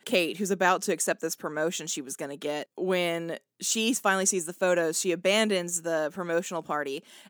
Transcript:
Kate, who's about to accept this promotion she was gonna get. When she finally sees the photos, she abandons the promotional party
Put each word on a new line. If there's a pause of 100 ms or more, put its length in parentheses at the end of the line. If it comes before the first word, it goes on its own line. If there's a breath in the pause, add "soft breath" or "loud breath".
Kate,
who's
about
to
accept
this
promotion
she
was
gonna
get.
When (240)
she
finally
sees
the
photos,
she
abandons
the
promotional
party (280 loud breath)